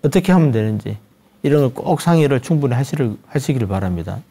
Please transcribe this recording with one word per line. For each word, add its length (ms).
어떻게 300
하면 200
되는지 440
이런 180
걸 140
꼭 260
상의를 400
충분히 340
하시를, 400
하시길 400
바랍니다. 540